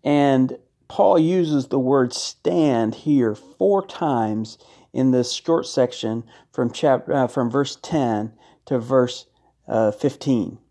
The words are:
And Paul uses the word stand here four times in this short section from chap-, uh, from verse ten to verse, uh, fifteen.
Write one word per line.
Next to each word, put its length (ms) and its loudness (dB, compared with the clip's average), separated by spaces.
And 540 2
Paul 300 4
uses 500 0
the 100 -2
word 360 2
stand 800 0
here 400 0
four 520 -2
times 680 -4
in 160 2
this 220 0
short 340 -2
section 580 -2
from 220 -4
chap-, 380 0
uh, 160 2
from 240 -2
verse 260 -4
ten 560 -4
to 140 -2
verse, 480 0
uh, 220 2
fifteen. 680 -4